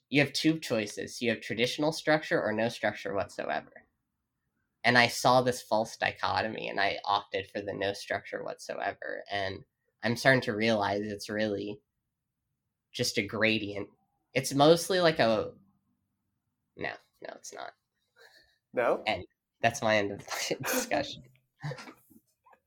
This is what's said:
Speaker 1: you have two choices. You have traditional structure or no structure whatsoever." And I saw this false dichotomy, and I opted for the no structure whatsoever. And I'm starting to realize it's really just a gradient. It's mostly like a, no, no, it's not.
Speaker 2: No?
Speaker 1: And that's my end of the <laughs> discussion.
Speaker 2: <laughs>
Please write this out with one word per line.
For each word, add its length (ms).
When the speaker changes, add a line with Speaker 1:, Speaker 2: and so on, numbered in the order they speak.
Speaker 1:
you 120
have 120
two 260
choices. 640
You 100
have 100
traditional 520
structure 500
or 100
no 160
structure 460
whatsoever." 720
And 120
I 120
saw 340
this 200
false 340
dichotomy, 720
and 120
I 240
opted 460
for 100
the 140
no 180
structure 500
whatsoever. 880
And 340
I'm 140
starting 260
to 120
realize 480
it's 260
really 520
just 260
a 40
gradient. 640
It's 220
mostly 460
like 180
a, 340
no, 160
no, 140
it's 180
not. 200
Speaker 2:
No? 340
Speaker 1:
And 180
that's 220
my 160
end 140
of 120
the 320
<laughs> 60
discussion. 680
Speaker 2:
<laughs> 40